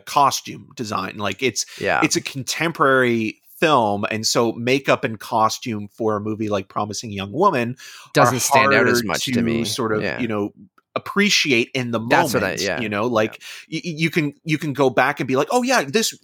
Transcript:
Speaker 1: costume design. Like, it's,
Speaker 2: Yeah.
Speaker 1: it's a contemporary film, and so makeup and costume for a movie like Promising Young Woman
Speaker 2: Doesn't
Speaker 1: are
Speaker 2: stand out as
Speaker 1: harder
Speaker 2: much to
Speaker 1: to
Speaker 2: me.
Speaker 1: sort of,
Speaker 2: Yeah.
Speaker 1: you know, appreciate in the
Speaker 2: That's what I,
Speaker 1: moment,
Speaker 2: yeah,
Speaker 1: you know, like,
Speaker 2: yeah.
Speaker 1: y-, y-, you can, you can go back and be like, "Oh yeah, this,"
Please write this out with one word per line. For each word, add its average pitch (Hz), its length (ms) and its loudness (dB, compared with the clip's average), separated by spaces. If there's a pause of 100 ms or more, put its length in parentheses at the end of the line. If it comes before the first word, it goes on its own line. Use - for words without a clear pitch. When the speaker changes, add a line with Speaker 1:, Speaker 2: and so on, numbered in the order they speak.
Speaker 1:
costume 123 680 -2
design. 101 420 -6
Like, 101 240 -4
it's, 123 240 -2 (120)
Speaker 2:
Yeah. 92 240 2
Speaker 1:
it's - 140 0
a - 60 -2
contemporary 131 1200 0 (180)
film, 110 500 2
and 110 160 -4
so 117 260 0
makeup 131 520 0
and 113 160 -4
costume 107 720 -2
for 107 240 -2
a 101 40 -4
movie 107 280 -6
like 101 200 -2
Promising 107 440 -6
Young 101 200 -6
Woman 131 440 0 (380)
Speaker 2:
Doesn't 127 240 6
Speaker 1:
are - 20 -2
Speaker 2:
stand 131 320 4
out 117 160 4
as 120 140 4
Speaker 1:
harder 107 40 -6
Speaker 2:
much 90 200 -2
to 131 60 -4
Speaker 1:
to 117 100 2
Speaker 2:
me. 113 240 0
Speaker 1:
sort 110 260 -2
of, 107 100 0
Speaker 2:
Yeah. 87 180 -4
Speaker 1:
you 123 60 -2
know, 104 260 -2 (420)
appreciate 151 800 2
in 123 180 -2
the 113 80 0
Speaker 2:
That's 131 340 2
what 123 80 2
I, 98 80 0
Speaker 1:
moment, 69 120 -4
Speaker 2:
yeah, 90 180 -2
Speaker 1:
you 110 80 -2
know, 104 180 0
like, 110 340 0 (280)
Speaker 2:
yeah. 156 100 -8
Speaker 1:
y-, - 60 -8
y-, 175 140 -6
you 165 120 0
can, 147 320 -2
you 156 160 -2
can 151 140 -4
go 131 180 4
back 135 300 2
and 139 80 -4
be 131 80 0
like, 143 160 2
"Oh 247 100 2
yeah, 240 220 2
this," 139 400 -2